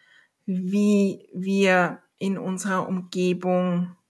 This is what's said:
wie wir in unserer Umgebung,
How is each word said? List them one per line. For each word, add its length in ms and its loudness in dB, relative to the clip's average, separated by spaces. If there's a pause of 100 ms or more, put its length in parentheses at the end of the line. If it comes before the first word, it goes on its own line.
(460)
wie 880 0
wir 720 2 (160)
in 180 -2
unserer 500 -4
Umgebung, 1080 -2 (140)